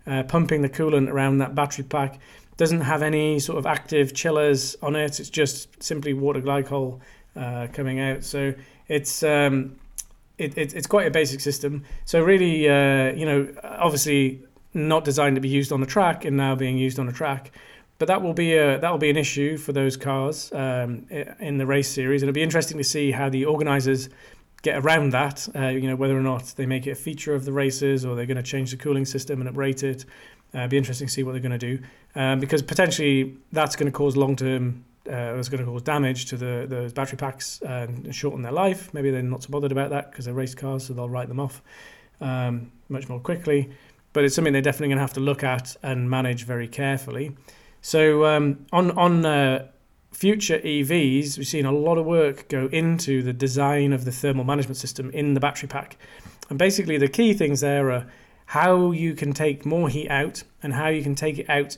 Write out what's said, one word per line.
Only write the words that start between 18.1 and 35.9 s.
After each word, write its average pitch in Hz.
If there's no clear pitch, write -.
will 170
be 165
a, 147
that 170
will 165
be 147
an 147
issue 143
for 147
those 135
cars, 135
um, 127
i-, 147
in 143
the 135
race 135
series. 139
And 139
it'll 139
be 151
interesting 156
to 139
see 143
how 135
the 131
organisers 139
get 147
around 151
that, 139
uh, 135
you 131
know, 131
whether 135
or 131
not 127
they 135
make 131
it -
a 131
feature 151
of 135
the 139
races 135
or 123
they're 120
gonna 127
change 131
the 131
cooling 135
system 135
and 127
uprate 135
it. 131
Uh, 139
it'll 127
be 139
interesting 131
to 120
see 139
what 127
they're 127
gonna 123
do, 123
um, 135
because 139
potentially 139
that's 151
gonna 143
cause 143
long-term, 131
uh, 120
it's 127
gonna 127
cause 120
damage 135